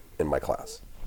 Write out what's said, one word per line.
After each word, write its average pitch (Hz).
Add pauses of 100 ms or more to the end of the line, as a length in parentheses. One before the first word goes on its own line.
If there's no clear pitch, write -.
(180)
in 80
my 69
class. - (240)